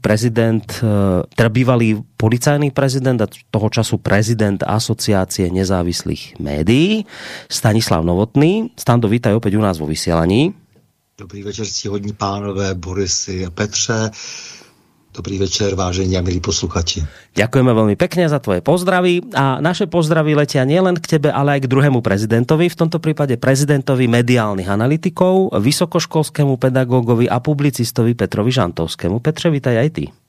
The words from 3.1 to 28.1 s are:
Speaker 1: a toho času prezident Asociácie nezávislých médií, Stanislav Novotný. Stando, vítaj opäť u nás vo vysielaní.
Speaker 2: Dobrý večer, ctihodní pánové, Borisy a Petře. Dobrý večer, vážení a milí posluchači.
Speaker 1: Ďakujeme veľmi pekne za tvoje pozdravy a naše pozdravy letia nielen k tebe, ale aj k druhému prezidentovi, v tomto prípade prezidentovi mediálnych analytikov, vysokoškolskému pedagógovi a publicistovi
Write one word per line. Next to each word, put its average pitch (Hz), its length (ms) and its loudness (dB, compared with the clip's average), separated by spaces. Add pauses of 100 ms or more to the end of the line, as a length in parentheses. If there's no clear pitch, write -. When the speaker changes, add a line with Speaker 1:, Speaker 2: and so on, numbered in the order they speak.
Speaker 1:
a 104 80 0
toho - 400 -4
času 110 320 0
prezident 104 640 0
Asociácie 101 880 -2
nezávislých 90 880 -2
médií, 131 640 0 (460)
Stanislav 104 580 0
Novotný. 143 640 2
Stando, 120 320 0
vítaj 110 320 2
opäť 107 240 0
u - 20 2
nás 98 140 2
vo 78 80 -6
vysielaní. 85 720 0 (640)
Speaker 2:
Dobrý 101 240 -16
večer, 104 240 -8
ctihodní 101 480 -6
pánové, 98 560 -4
Borisy 92 720 -4
a 90 80 -10
Petře. 110 560 -2 (1000)
Dobrý 98 320 -6
večer, 95 320 -2
vážení 92 400 -2
a 92 80 0
milí 87 160 -2
posluchači. 87 640 -4 (320)
Speaker 1:
Ďakujeme 123 400 2
veľmi 107 240 2
pekne 175 320 0
za 147 80 0
tvoje 90 240 -2
pozdravy 180 720 0
a 135 240 0
naše 165 320 -2
pozdravy 156 480 2
letia 147 240 0
nielen 180 400 2
k 160 160 0
tebe, 147 160 0
ale 143 240 2
aj 135 80 -4
k 120 80 0
druhému 135 240 4
prezidentovi, 113 720 2
v 165 80 -16
tomto 165 240 0
prípade 151 320 0
prezidentovi 135 720 2
mediálnych 113 640 2
analytikov, 165 800 2
vysokoškolskému 151 1120 0
pedagógovi 123 640 2
a 123 160 0
publicistovi 127 720 0